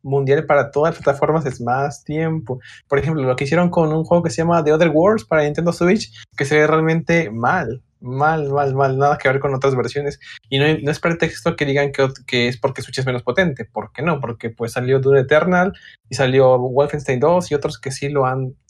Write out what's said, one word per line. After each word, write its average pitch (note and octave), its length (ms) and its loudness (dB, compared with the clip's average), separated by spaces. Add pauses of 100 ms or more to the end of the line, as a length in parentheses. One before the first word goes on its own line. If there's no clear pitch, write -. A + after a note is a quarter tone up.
mundial C#3 440 0
para C#3+ 260 2
todas D#3+ 240 0
las - 80 -18
plataformas, D3+ 420 0
es A#2+ 160 -8
más C3 420 -4
tiempo. D#3 560 -6 (280)
Por C#3 120 2
ejemplo, D3 240 -2
lo B2+ 120 0
que C#3+ 80 -4
hicieron E3+ 260 2
con D#3+ 240 0
un D#3+ 120 -2
juego F3 180 2
que D#3+ 60 -2
se - 80 -6
llama E3 260 2
The D3+ 100 4
Other D#3+ 160 2
Worlds F#3+ 360 2
para D#3 180 0
Nintendo D#3+ 300 -2
Switch, F3+ 380 0 (260)
que C#3+ 80 -2
se D3+ 120 2
ve D3+ 100 6
realmente D#3+ 640 0
mal, B2 500 -2 (180)
mal, C#3+ 500 -2
mal, C#3 260 0
mal, C3+ 220 2
nada C#3+ 200 2
que C#3 120 0
ver C3+ 100 0
con C#3 140 -2
otras C3+ 220 0
versiones. C#3 440 -4 (300)
Y C3+ 100 -2
no D3 60 2
hay, D#3 160 0
no D3 100 -2
es - 80 -4
pretexto E3+ 560 -2
que D3 100 -4
digan C#3+ 260 0
que C#3 120 -2
ot-, C3+ 220 -4
que A#2+ 220 0
es B2 100 -4
porque - 240 -4
Switch - 180 -10
es C3 60 -4
menos B2 180 -4
potente. C3 420 -2
¿Por G#2+ 280 -12
qué A#2+ 80 -10
no? D#3 180 -2
Porque, A#2 300 -8
pues, A#2 240 -8
salió B2+ 260 0
Doom C3+ 180 4
Eternal F3 560 2 (360)
y - 60 -10
salió C3 440 4
Wolfenstein C3+ 600 -2
dos F3 320 2
y A3 40 0
otros - 240 -4
que C3 120 -10
sí C#3+ 180 -6
lo C#3+ 160 0
han C3 300 -4 (140)